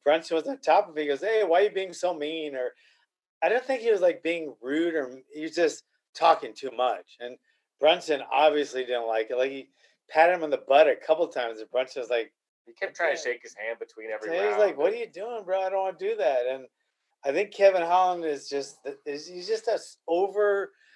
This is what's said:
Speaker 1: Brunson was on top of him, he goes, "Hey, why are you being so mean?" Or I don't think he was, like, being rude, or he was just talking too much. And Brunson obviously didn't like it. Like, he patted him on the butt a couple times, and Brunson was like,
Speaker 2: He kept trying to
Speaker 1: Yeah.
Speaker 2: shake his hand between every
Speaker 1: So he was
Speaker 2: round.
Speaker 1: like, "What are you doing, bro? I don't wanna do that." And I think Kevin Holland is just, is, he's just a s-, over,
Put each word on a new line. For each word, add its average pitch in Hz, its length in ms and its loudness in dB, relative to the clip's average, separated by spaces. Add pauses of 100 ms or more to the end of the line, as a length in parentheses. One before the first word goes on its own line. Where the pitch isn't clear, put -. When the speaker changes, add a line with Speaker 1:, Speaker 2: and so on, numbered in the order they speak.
Speaker 1:
Brunson 165 320 2
was 156 100 -2
on - 120 -6
top 180 300 2
of 151 80 -18
him, 156 60 -2
he 147 60 -4
goes, 139 140 -4
"Hey, 220 220 2
why 170 160 4
are 208 40 6
you 208 60 2
being 185 220 -6
so 175 220 -4
mean?" 151 400 -6
Or 127 200 -6 (680)
I 165 60 2
don't 247 160 0
think 262 160 -4
he 233 100 0
was, 196 100 4
like, 175 220 2
being 160 400 -4
rude, 160 320 -2
or 131 260 -4 (140)
he 151 80 -10
was 160 140 -10
just 165 260 0 (320)
talking 156 400 2
too 131 160 -10
much. 117 500 -4
And 123 160 -12 (440)
Brunson 156 500 2
obviously 143 540 2
didn't 120 220 -4
like 113 240 -2
it. 123 80 -2
Like, 135 120 0
he 135 200 -14 (400)
patted 170 240 6
him 170 80 -4
on 151 80 -4
the 131 80 2 (100)
butt 147 200 8
a 123 80 2
couple 160 320 0
times, 117 320 -6
and 107 100 -16
Brunson 123 320 -4
was 113 80 -12
like, 117 220 -2 (340)
Speaker 2:
He 117 80 -20
kept 190 220 -10
trying 156 180 0
to - 40 -6
Speaker 1:
Yeah. - 140 -12
Speaker 2:
shake 117 100 -12
his 117 120 -20
hand 113 240 -8
between 110 320 -14
every 110 180 -8
Speaker 1:
So 165 60 -4
he 185 60 -2
was 208 160 0
Speaker 2:
round. 214 40 2
Speaker 1:
like, 180 160 2
"What 165 160 0
are 233 40 -6
you 233 100 -8
doing, 208 380 -12
bro? 190 180 -2
I 190 80 -4
don't 190 140 -2
wanna 180 120 -6
do 208 200 -4
that." 139 300 2
And 131 220 -6 (560)
I 139 80 0
think 202 200 -2
Kevin 190 300 6
Holland 175 440 2
is 143 220 -6
just, 139 300 -8 (280)
is, 147 200 -8
he's 180 220 -14
just 220 200 -4
a 220 60 0
s-, - 220 -8 (100)
over, 196 680 0 (240)